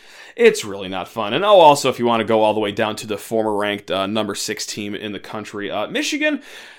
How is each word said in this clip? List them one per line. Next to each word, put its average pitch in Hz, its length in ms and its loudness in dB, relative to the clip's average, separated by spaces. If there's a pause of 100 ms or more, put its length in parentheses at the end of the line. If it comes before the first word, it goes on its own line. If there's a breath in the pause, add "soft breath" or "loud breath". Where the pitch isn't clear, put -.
(360 loud breath)
It's 226 280 4
really 98 240 -8
not 92 200 -6
fun. 107 240 -4
And 165 120 -2
oh, 202 160 8
also, 143 280 8
if 123 100 0
you 120 60 0
want 117 160 4
to 107 60 -2
go 110 160 4
all 107 100 4
the 107 80 -2
way 104 120 -2
down 107 240 -2
to 113 100 -10
the 104 100 -4
former 107 400 -2
ranked, 101 340 -4
uh, 95 160 0
number 104 280 -2
six - 320 -6
team 104 280 -8
in 104 180 -10
the 95 60 -10
country, 104 520 -10
uh, 104 180 -4
Michigan, 294 540 -2 (360 loud breath)